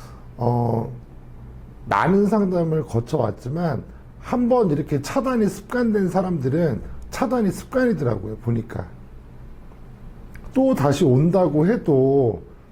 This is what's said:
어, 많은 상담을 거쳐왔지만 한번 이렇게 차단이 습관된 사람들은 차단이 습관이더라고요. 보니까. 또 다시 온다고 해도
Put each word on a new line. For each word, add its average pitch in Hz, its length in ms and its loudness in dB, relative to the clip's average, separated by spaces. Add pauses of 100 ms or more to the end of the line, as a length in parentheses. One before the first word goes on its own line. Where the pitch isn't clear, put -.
(380)
어, 120 540 0 (1000)
많은 165 380 4
상담을 180 560 2
거쳐왔지만 127 1000 -2 (360)
한번 247 520 2
이렇게 139 300 0
차단이 240 460 0
습관된 214 600 0
사람들은 175 720 0 (300)
차단이 233 400 0
습관이더라고요. 143 840 0
보니까. 113 480 -4 (1700)
또 262 220 4
다시 143 300 2
온다고 156 600 4
해도 135 760 4 (300)